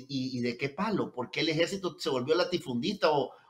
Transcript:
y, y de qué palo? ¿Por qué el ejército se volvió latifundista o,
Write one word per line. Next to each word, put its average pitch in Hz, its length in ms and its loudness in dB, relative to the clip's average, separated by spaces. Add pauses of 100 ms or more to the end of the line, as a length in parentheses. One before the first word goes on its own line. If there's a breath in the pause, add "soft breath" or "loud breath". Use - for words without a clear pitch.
y, 131 300 -2
y - 20 -2
de 120 160 -2
qué 139 140 -2
palo? 185 420 0
¿Por 123 180 -6
qué 143 100 -2
el 160 100 2
ejército 170 480 0
se - 100 -4
volvió 131 260 2
latifundista 175 760 2
o, 139 240 2 (160 soft breath)